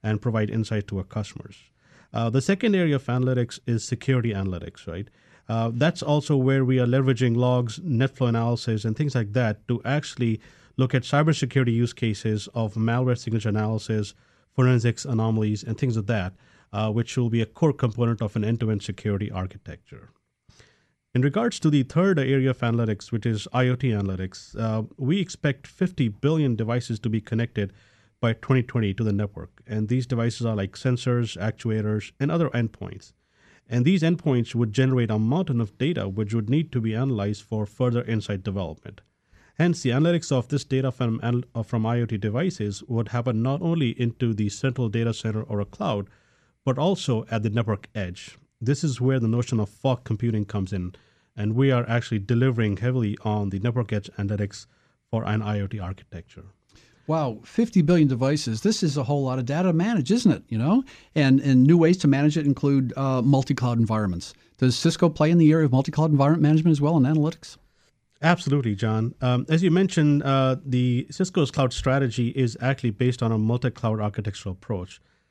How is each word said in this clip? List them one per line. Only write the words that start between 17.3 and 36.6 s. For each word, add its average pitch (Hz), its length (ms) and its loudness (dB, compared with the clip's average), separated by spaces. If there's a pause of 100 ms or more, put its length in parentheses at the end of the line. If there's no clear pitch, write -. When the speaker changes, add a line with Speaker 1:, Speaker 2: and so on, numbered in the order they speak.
Speaker 1:
a 110 40 0
core 151 280 0
component 117 480 0
of 107 140 -4
an 107 80 -2
end-to-end 110 400 0
security 104 480 -4
architecture. - 800 -10 (1040)
In 127 60 4
regards 202 400 0
to 160 80 4
the 147 140 4
third 175 360 2
area 135 320 2
of 123 80 -4
analytics, 113 520 -2
which 110 140 -4
is 110 260 -2
I 127 180 2
O 127 60 0
T 127 140 -2
analytics, 95 680 -4
uh, 110 240 -2 (140)
we 151 220 0
expect - 460 -4
fifty 160 440 -2
billion 139 460 0
devices 113 440 -4
to 120 100 -4
be 110 120 0
connected 113 520 -4 (460)
by 117 140 0
twenty 131 280 2
twenty 110 320 -2
to 113 100 -4
the 104 100 0
network. - 520 -6
And 107 220 -4
these 123 180 -2
devices 117 400 -4
are 110 100 -2
like 98 180 -4
sensors, 123 640 -2
actuators, 107 840 -2
and 139 100 0
other 170 200 0
endpoints. - 640 -6 (540)
And 123 160 0
these 170 200 4
endpoints 147 500 0
would 117 200 -2
generate 131 360 2
a 107 80 0
mountain 127 420 0
of 110 180 -4
data 123 300 -2
which 104 280 -4
would 110 140 -2
need 156 240 0